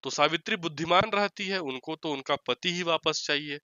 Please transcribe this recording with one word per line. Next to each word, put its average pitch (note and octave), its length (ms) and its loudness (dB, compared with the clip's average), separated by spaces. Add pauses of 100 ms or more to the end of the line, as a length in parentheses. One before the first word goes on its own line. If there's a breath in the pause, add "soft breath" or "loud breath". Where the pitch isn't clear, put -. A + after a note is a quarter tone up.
तो C#3 60 -4
सावित्री D#3 480 2
बुद्धिमान E3+ 560 2
रहती G3+ 340 -2
है, F#3+ 140 -2
उनको C#3 340 -6
तो D#3 160 -6
उनका C#3 240 0 (120)
पति D3 260 0
ही F3+ 100 -2
वापस D#3+ 440 0
चाहिए। D3 380 -2